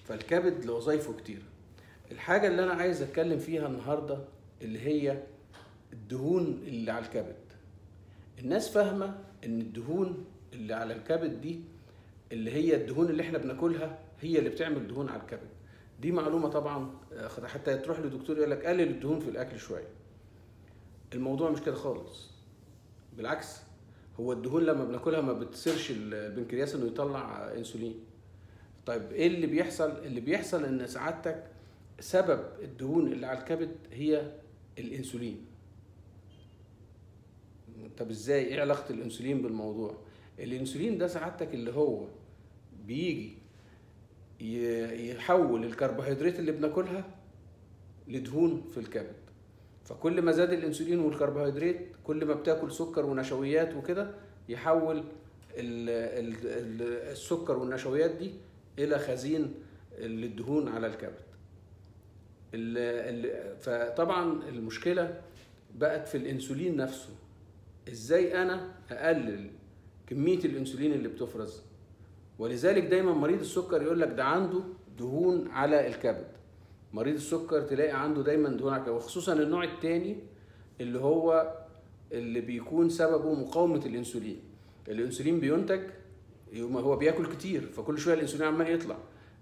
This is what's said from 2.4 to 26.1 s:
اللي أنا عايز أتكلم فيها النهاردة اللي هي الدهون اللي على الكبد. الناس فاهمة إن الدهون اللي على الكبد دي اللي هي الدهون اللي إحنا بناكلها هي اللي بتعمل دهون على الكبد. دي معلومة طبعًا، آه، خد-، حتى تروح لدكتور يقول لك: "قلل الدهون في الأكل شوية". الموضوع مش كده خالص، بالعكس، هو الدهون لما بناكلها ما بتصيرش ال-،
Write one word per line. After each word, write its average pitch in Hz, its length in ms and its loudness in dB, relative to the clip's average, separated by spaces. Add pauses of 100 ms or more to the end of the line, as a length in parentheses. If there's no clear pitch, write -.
اللي 180 160 4
أنا 185 80 2
عايز 170 300 2
أتكلم 160 360 2
فيها 156 280 -2
النهاردة 139 520 -2 (440)
اللي 107 180 -6
هي 143 420 0 (680)
الدهون 131 760 0
اللي 113 240 -4
على 113 140 -4
الكبد. - 320 -6 (1000)
الناس 139 300 0
فاهمة 196 500 2 (260)
إن 113 160 -2
الدهون 143 640 -4 (280)
اللي 110 220 -6
على 113 200 -4
الكبد 156 460 -2
دي 165 200 -6 (720)
اللي 113 180 -4
هي 156 260 4
الدهون 151 340 2
اللي 156 120 0
إحنا 160 160 -2
بناكلها 147 600 -2 (220)
هي 160 180 2
اللي 131 120 2
بتعمل 147 380 -2
دهون 135 200 -4
على 110 140 -6
الكبد. - 260 -12 (520)
دي 170 120 0
معلومة 160 360 2
طبعًا، 143 420 -2 (220)
آه، 113 160 -8
خد-، 120 180 -10
حتى 135 320 -2
تروح 160 220 -4
لدكتور 147 380 -4
يقول 151 120 4
لك: 143 160 -2
"قلل 180 140 4
الدهون 147 400 2
في 135 100 -4
الأكل 120 280 -6
شوية". 87 300 -8 (1300)
الموضوع 135 360 0
مش 147 120 0
كده 135 120 0
خالص، - 560 -6 (840)
بالعكس، 117 400 -6 (640)
هو 123 120 0
الدهون 127 300 0
لما 147 220 4
بناكلها 139 360 0
ما 131 120 0
بتصيرش 131 580 -2
ال-، 107 240 -6